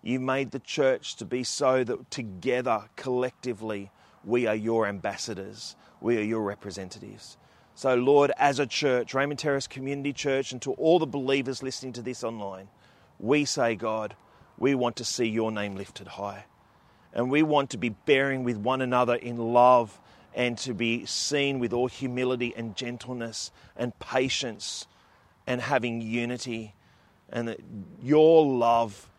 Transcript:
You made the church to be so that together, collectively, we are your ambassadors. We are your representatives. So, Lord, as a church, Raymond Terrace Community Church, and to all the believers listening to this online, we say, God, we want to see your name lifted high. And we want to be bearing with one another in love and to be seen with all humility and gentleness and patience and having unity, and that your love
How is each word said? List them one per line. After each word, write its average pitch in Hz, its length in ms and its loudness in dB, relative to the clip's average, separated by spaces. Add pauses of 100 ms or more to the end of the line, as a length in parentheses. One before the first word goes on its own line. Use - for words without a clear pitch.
You 123 160 -2
made 131 320 -2
the 135 80 -8
church - 580 0
to 113 80 -10
be 127 200 -4
so 131 400 2
that 117 260 -6
together, 117 840 -2
collectively, 110 960 -4 (320)
we 117 240 2
are 107 60 2
your 110 320 0
ambassadors. 101 880 -8 (240)
We 117 180 2
are 107 40 0
your 110 200 -2
representatives. 101 960 -10 (380)
So, 131 200 2
Lord, 139 420 6
as 143 220 4
a 143 80 0
church, 123 480 0
Raymond 139 240 0
Terrace 139 300 -2
Community 139 440 -6
Church, 135 400 -2
and 123 100 -10
to 139 100 -4
all 160 260 4
the 156 80 2
believers 135 560 -2
listening 131 320 -8
to 123 80 -10
this 123 200 -8
online, 98 460 -8 (500)
we 143 260 4
say, 117 320 0
God, 110 400 -4 (420)
we 135 160 2
want 123 220 0
to 120 80 -10
see - 200 -2
your 110 260 0
name 104 260 -4
lifted 98 300 -12
high. 98 380 -10 (680)
And 123 180 -2
we 151 120 4
want 147 280 2
to 113 80 -10
be 120 100 -2
bearing 135 560 2
with 120 120 -2
one 127 260 0
another 123 320 2
in 120 220 -6
love 120 640 6 (360)
and 120 240 0
to 127 160 -6
be 117 320 -2
seen 139 520 0
with 120 140 0
all 123 160 0
humility 127 680 -2
and 113 220 -8
gentleness 120 720 -8 (260)
and 120 220 -6
patience - 880 -4 (600)
and 123 140 -2
having 117 400 0
unity, 113 720 -6 (540)
and 117 200 -6
that 110 120 -10 (400)
your 156 460 8
love 117 720 2